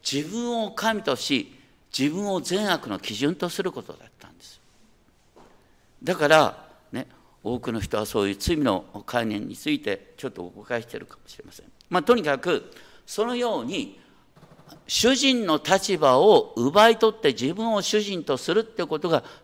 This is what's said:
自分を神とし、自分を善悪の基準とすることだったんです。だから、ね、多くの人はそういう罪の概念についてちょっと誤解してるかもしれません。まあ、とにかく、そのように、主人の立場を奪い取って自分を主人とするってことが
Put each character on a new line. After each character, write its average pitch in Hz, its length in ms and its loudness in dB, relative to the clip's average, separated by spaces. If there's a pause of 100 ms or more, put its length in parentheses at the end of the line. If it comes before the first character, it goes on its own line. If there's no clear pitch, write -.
自 143 200 -4
分 233 360 -4
を 202 80 -8
神 220 300 -2
と 139 140 -2
し、 - 400 -4 (400)
自 143 160 0
分 202 160 -6
を 190 120 -2
善 196 320 -2
悪 147 160 -4
の 98 100 -6
基 - 160 -10
準 139 200 -2
と 175 140 -6
す 180 140 -6
る 180 80 -4
こ 127 120 -12
と - 100 -16
だ - 140 -20
っ - 20 -20 (100)
た - 100 -20
ん - 80 -20
で - 60 -20
す。 - 180 -20 (1400)
だ 180 140 -2
か 151 120 0
ら、 151 400 4 (220)
ね、 - 160 -10 (380)
多 120 160 -4
く 123 120 -8
の 113 80 -4
人 - 160 -4
は 104 100 -2
そ 104 180 0
う 98 40 0
い 101 40 -2
う 98 40 -6
罪 170 200 -2
の 104 500 -2
概 117 200 -2
念 104 200 -6
に - 100 -12
つ - 140 -8
い 143 100 -2
て - 360 -8
ち - 80 -14
ょ 135 40 -8
っ - 40 -6
と 92 100 -14
誤 90 220 -16
解 120 180 -6
し 117 40 -18
て - 120 -14
る - 80 -14
か - 100 -20
も - 120 -20
し - 100 -20
れ - 60 -20
ま - 80 -20
せ - 100 -20
ん。 - 40 -20 (220)
ま 180 120 0
あ、 - 20 -10
と 240 120 4
に 226 80 2
か 143 160 0
く、 - 340 -4 (340)
そ - 180 -4
の 240 120 -4
よ 233 240 -2
う 113 40 -10
に、 127 360 -8 (880)
主 247 260 2
人 254 320 0
の 156 180 0
立 190 340 2
場 135 200 6
を 185 380 6
奪 156 340 6
い 226 80 2
取 220 180 2
っ - 40 -20
て - 80 2
自 127 260 0
分 226 180 -2
を 202 100 0
主 - 180 0
人 202 240 -6
と 139 120 0
す - 160 -4
る 202 80 4
っ 226 40 -6
て 180 200 -6
こ 156 140 -6
と 175 100 -4
が 160 140 2 (220)